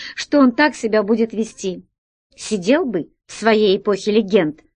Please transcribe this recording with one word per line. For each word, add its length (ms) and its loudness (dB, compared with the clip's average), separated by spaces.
что 240 -2
он 140 6
так 220 0
себя 280 0
будет 300 0
вести». 520 -8
«Сидел 480 0
бы 260 -6
в 60 -20
своей 440 2
эпохе 340 -2
легенд», — 500 0